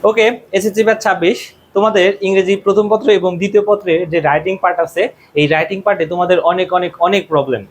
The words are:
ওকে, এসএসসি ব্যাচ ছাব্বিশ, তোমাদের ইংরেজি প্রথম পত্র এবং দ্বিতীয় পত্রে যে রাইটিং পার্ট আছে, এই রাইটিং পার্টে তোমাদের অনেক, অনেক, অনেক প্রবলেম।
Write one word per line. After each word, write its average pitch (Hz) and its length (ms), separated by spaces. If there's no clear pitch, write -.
ওকে, 220 360
এসএসসি 202 320
ব্যাচ 214 200
ছাব্বিশ, 190 500
তোমাদের 202 480
ইংরেজি 190 340
প্রথম 202 340
পত্র 220 200
এবং 180 280
দ্বিতীয় 202 280
পত্রে 180 400
যে 165 140
রাইটিং 156 380
পার্ট 180 220
আছে, 170 280
এই 147 120
রাইটিং 160 340
পার্টে 180 240
তোমাদের 175 340
অনেক, 180 340
অনেক, 180 280
অনেক 185 260
প্রবলেম। 135 440